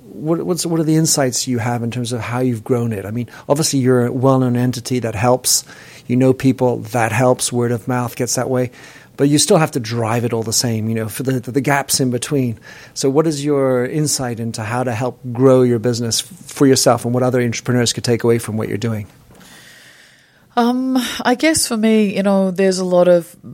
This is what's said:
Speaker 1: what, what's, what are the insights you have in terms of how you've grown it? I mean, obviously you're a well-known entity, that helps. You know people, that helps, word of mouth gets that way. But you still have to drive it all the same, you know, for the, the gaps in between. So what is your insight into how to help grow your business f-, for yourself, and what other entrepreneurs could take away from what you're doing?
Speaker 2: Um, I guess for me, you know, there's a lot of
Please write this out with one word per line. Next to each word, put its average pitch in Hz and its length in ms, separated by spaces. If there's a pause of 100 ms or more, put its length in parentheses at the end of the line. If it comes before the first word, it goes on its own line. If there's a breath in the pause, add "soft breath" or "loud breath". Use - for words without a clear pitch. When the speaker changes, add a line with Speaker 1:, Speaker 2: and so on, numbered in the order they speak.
Speaker 1:
what, 156 400
what's, 170 240
what 165 140
are 160 40
the 156 120
insights 151 500
you 127 120
have 117 240
in 117 80
terms 120 220
of 120 80
how 117 200
you've 120 240
grown 120 280
it? 98 140
I 104 40
mean, 117 180 (200 loud breath)
obviously 143 320
you're 123 260
a 123 60
well-known 131 440
entity, 123 440
that 113 140
helps. 123 500 (420 loud breath)
You 123 100
know 131 160
people, 127 460
that 113 340
helps, 127 400
word 120 180
of 117 160
mouth 123 300
gets 123 200
that 127 140
way. 127 200 (480 loud breath)
But 139 100
you 147 100
still 185 200
have 156 140
to 139 80
drive 113 440
it 117 80
all 113 120
the 110 80
same, 110 360
you 113 60
know, 110 140
for 131 160
the, 127 160
the 127 200
gaps 139 380
in 127 120
between. 123 480 (360 loud breath)
So 135 160
what 156 160
is 143 180
your 135 400
insight 131 540
into 117 240
how 120 220
to 123 80
help 123 260 (140)
grow 131 300
your 120 180
business 117 420
f-, - 40
for - 420
yourself, 123 360
and 120 80
what 127 120
other 127 180
entrepreneurs 120 500
could - 120
take 117 180
away 117 160
from 110 180
what 110 120
you're 107 100
doing? 107 300 (1500 loud breath)
Speaker 2:
Um, 254 420 (280 loud breath)
I 247 100
guess 311 320
for 233 100
me, 220 400
you 190 60
know, 190 300
there's 190 260
a 185 60
lot 180 240
of 170 280 (180)